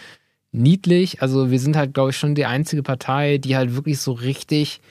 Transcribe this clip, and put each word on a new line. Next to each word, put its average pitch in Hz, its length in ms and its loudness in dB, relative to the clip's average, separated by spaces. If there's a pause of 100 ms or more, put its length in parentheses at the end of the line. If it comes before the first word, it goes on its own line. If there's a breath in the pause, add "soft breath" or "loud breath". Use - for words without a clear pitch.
(540 loud breath)
niedlich. 175 680 2
Also 131 300 2
wir 131 80 2
sind 147 160 0
halt, 139 180 0
glaub 135 160 2
ich, 135 80 -4
schon 147 180 0
die 143 100 0
einzige 143 360 -2
Partei, 139 560 0
die 135 200 -2
halt 123 180 0
wirklich 143 240 -4
so 131 140 -4
richtig, 135 640 -4 (120 soft breath)